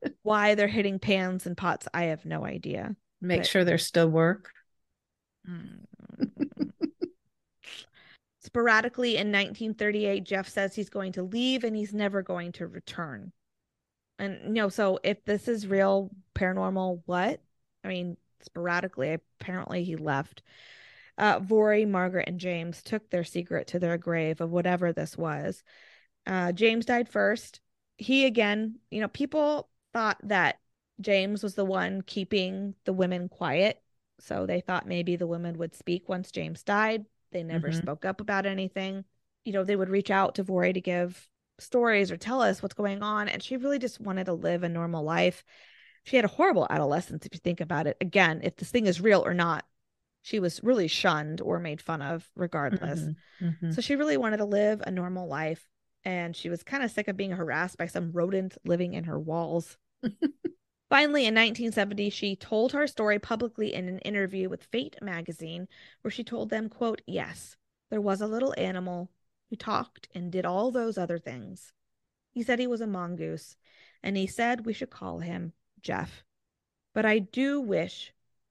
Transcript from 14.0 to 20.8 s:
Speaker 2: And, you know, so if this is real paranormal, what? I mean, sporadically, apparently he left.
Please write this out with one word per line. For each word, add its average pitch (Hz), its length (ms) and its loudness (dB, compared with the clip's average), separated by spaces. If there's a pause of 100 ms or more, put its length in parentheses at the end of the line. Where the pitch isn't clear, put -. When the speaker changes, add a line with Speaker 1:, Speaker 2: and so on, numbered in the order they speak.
Speaker 2:
And, 196 260 -6
you 214 100 -4
know, 214 160 2
so 196 340 2
if 202 220 0
this 202 220 0
is 214 200 -2
real 196 420 4 (260)
paranormal, 185 680 0
what? 180 340 0 (440)
I 190 40 -8
mean, 180 300 -4 (240)
sporadically, 175 720 -2 (260)
apparently 180 440 -4
he 175 120 -4
left. 151 460 -2 (760)